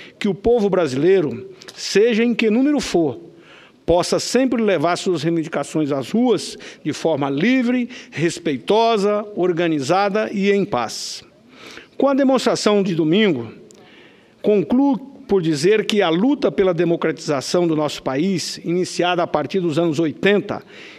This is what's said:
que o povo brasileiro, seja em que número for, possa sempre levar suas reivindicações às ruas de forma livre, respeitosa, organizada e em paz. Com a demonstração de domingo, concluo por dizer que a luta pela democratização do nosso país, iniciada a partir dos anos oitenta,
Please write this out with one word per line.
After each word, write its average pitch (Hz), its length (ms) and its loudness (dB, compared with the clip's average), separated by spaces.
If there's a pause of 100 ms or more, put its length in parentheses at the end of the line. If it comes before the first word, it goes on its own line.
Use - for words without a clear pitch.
(180)
que 214 100 -2
o 185 60 0
povo 226 340 2
brasileiro, 165 800 2 (240)
seja 220 480 2
em 240 120 2
que 220 160 0
número 269 280 2
for, 156 400 0 (640)
possa 170 360 2
sempre 240 420 0
levar 175 340 2
suas 170 260 -2
reivindicações 156 680 -2
às 135 200 -4
ruas 226 460 0 (280)
de 147 80 -4
forma 143 360 -2
livre, 240 600 0 (240)
respeitosa, 202 1200 0
organizada 180 1000 0
e 196 200 0
em 196 120 2
paz. - 600 -6 (720)
Com 269 120 2
a 277 60 2
demonstração 240 680 2
de 180 120 -2
domingo, 160 580 2 (880)
concluo 226 720 0 (140)
por 196 140 2
dizer 165 460 2
que 208 160 0
a 170 80 2
luta 202 420 0
pela 185 220 0
democratização 165 920 -2
do 160 80 0
nosso 151 280 -4
país, 151 560 -4
iniciada 175 640 -2
a 156 40 0
partir 151 320 0
dos 165 200 2
anos 165 200 0
oitenta, 170 640 0 (360)